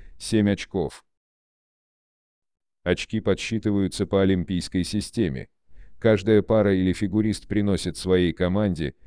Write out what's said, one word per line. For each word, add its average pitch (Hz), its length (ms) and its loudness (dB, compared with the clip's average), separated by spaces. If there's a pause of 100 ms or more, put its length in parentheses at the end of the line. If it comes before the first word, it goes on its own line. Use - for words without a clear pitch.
(180)
семь 104 320 2
очков. 92 540 -4 (1800)
Очки 90 360 -2
подсчитываются 101 840 -2
по 98 160 2
олимпийской 92 600 0
системе. 90 680 -4 (500)
Каждая 107 420 4
пара 101 340 2
или 92 200 2
фигурист 104 540 -2
приносит 101 500 -2
своей 90 340 2
команде 90 640 -2 (120)